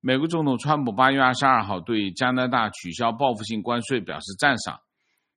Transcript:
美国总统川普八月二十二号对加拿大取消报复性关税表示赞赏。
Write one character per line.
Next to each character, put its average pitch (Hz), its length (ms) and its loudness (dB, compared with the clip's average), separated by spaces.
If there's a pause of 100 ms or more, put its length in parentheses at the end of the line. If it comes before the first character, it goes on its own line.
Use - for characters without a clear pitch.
美 131 180 2
国 151 80 0
总 165 180 0
统 131 140 2
川 147 260 0
普 120 60 0
八 131 220 4
月 139 80 2
二 127 140 4
十 139 120 0
二 123 160 4
号 101 160 -4
对 104 320 -2
加 127 200 0
拿 127 180 0
大 120 220 0
取 90 200 -12
消 113 220 -2
报 127 220 0
复 104 100 -8
性 104 180 -6
关 120 200 -2
税 123 180 -2
表 78 180 -10
示 95 180 -12
赞 139 220 2
赏。 - 220 -8 (560)